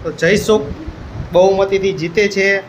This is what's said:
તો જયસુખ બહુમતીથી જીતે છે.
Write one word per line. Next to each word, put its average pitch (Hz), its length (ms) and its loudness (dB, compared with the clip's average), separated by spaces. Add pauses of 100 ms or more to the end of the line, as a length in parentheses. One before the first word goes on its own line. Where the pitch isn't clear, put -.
તો 160 100 -6 (100)
જયસુખ 208 440 2 (680)
બહુમતીથી 190 640 2
જીતે 170 220 0 (120)
છે. 196 120 2 (200)